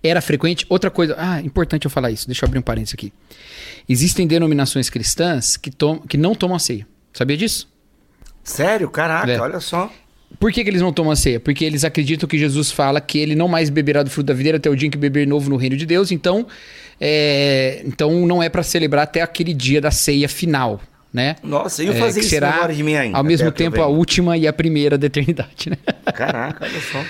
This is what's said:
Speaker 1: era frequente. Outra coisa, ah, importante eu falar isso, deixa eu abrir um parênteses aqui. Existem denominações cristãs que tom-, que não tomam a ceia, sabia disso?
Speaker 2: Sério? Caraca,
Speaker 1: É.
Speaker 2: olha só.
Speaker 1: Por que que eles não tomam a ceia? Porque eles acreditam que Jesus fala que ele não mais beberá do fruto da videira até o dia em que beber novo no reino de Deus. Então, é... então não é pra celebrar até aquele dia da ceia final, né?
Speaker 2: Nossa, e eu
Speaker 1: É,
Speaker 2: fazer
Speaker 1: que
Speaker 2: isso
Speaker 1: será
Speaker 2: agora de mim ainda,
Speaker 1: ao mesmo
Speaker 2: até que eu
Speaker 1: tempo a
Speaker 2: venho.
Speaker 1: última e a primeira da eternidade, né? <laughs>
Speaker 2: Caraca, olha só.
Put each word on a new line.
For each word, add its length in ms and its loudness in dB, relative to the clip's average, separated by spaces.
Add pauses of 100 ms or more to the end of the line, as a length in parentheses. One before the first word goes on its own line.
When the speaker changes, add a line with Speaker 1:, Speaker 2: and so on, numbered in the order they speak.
Speaker 1:
era 200 2
frequente. 480 -2
Outra 200 2
coisa, 300 0
ah, 220 -2
importante 440 -2
eu 60 -2
falar 180 0
isso, 160 -6
deixa 200 -4
eu 20 4
abrir 120 0
um 40 -4
parênteses 300 -4
aqui. 180 -12 (760)
Existem 380 2
denominações 640 2
cristãs 680 -2
que 120 -10
tom-, 300 0
que 180 -4
não 160 4
tomam 220 0
a 40 -2
ceia, 280 -4 (260)
sabia 220 0
disso? 320 -4 (760)
Speaker 2:
Sério? 460 0
Caraca, 420 -2
Speaker 1:
É. 80 0
Speaker 2:
olha 200 -4
só. 320 -4 (480)
Speaker 1:
Por 120 2
que 120 -2
que 60 0
eles 120 2
não 120 2
tomam 180 2
a 40 2
ceia? 240 0
Porque 260 0
eles 180 0
acreditam 460 -2
que 80 0
Jesus 340 0
fala 300 0
que 160 -4
ele 180 0
não 120 2
mais 240 2
beberá 320 2
do 80 -2
fruto 160 -2
da 60 2
videira 260 2
até 100 0
o 60 4
dia 120 0
em 40 -2
que 60 -6
beber 300 0
novo 220 0
no 80 2
reino 180 0
de 120 -4
Deus. 240 2
Então, 340 0 (560)
é... 840 2
então 420 2
não 140 4
é 60 2
pra 140 -2
celebrar 440 2
até 160 -2
aquele 340 -2
dia 260 2
da 80 2
ceia 400 2
final, 500 0 (320)
né? 320 0
Speaker 2:
Nossa, 400 -2
e 40 0
eu 60 2
Speaker 1:
É, 40 2
Speaker 2:
fazer 220 2
Speaker 1:
que 80 0
Speaker 2:
isso 80 0
Speaker 1:
será 160 2
Speaker 2:
agora 220 0
de 100 -2
mim 120 2
ainda, 220 0
Speaker 1:
ao 60 2
mesmo 240 4
Speaker 2:
até 100 -2
que 60 2
eu 80 0
Speaker 1:
tempo 100 2
a 60 4
Speaker 2:
venho. 100 2
Speaker 1:
última 400 2
e 100 4
a 60 2
primeira 460 2
da 80 0
eternidade, 640 -2
né? 60 -4 (160)
<laughs> 200 -6
Speaker 2:
Caraca, 500 -4
olha 180 -8
só. 280 -8